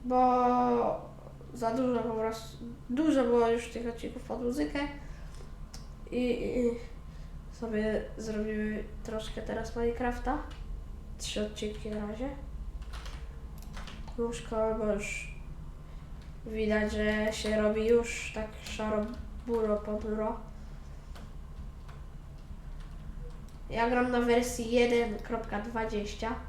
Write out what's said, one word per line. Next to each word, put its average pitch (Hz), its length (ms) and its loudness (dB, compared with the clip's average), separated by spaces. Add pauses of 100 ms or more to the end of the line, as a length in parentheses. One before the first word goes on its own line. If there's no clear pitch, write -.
Bo 247 160 4 (1300)
za 226 200 0
dużo 254 280 4
po 233 120 0
prostu, 220 420 -2 (340)
dużo 269 340 6
było 240 240 8
już 233 200 2
tych 233 200 -4
odcinków - 340 -6
pod 233 200 -4
muzykę. 285 360 0 (1300)
I, - 60 -2
i, 247 420 2
i 240 120 6 (800)
sobie 214 520 0 (120)
zrobimy 214 680 -2 (200)
troszkę 220 380 -4
teraz 220 340 -4
Minecrafta. 247 640 0 (800)
Trzy - 280 -2
odcinki 214 440 -4
na 214 160 -2
razie. 226 220 -4 (1900)
Łóżko, 233 380 -2 (220)
bo 214 140 2
już - 420 -2 (1120)
widać, 214 460 4
że 214 400 4
się 214 300 2
robi 214 240 4
już 233 480 4
tak 214 120 -2 (180)
szaro, 214 420 0 (400)
buro, 220 300 4
ponuro. 214 600 0 (3250)
Ja 233 200 4
gram 247 200 6
na 247 100 6
wersji 240 520 4
jeden 240 460 6
kropka - 420 -2
dwadzieścia. 220 680 -2 (180)